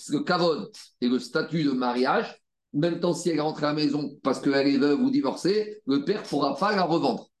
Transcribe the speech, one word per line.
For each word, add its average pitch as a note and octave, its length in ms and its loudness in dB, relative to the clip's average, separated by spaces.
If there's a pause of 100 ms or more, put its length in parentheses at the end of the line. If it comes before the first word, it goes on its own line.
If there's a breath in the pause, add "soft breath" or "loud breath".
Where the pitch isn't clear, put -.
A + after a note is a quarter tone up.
(100)
le C#3+ 100 0
kavod E3+ 500 0 (320 loud breath)
et B2 60 2
le B2+ 100 2
statut D#3+ 460 -2
de C#3 80 2
mariage, B2+ 680 0 (320)
même E3 280 0
temps F3 120 0
si E3 160 -2
elle D#3+ 80 0
est D3 40 0
rentrée D3+ 260 -2
à D3 40 2
la D3 40 -2
maison D3 380 -2 (100)
parce C3 180 0
qu'elle C#3 260 2
est C#3 120 2
veuve C#3+ 220 4
ou C3 100 2
divorcée, D#3+ 760 0
le C#3 180 0
père G3 180 -2
ne - 40 -14
pourra C#3+ 300 0
pas G#3 180 0
la F#3 100 2
revendre. C#3+ 440 0 (120)